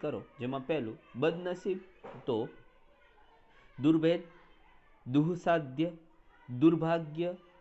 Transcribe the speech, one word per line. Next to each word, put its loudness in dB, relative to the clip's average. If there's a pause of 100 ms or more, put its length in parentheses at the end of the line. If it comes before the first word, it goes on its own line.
કરો. -4 (180)
જેમાં -6
પહેલું -4 (180)
બદનસીબ, -2 (460)
તો -2 (1300)
દુર્ભેદ, 4 (840)
દુઃસાધ્ય, 0 (680)
દુર્ભાગ્ય 2 (260)